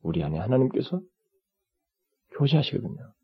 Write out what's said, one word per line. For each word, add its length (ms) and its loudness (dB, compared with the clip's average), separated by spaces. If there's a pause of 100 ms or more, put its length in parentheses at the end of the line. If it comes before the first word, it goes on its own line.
우리 220 -2
안에 160 -2
하나님께서 600 0 (1400)
교제하시거든요. 760 0 (100)